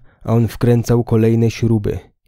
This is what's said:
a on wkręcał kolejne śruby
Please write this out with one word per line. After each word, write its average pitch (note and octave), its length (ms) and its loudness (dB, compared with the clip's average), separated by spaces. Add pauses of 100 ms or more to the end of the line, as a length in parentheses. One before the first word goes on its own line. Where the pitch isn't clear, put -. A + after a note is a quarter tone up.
(240)
a A2+ 100 -4
on A#2 140 2
wkręcał A#2+ 560 0
kolejne A2+ 480 2
śruby A2 480 -2 (280)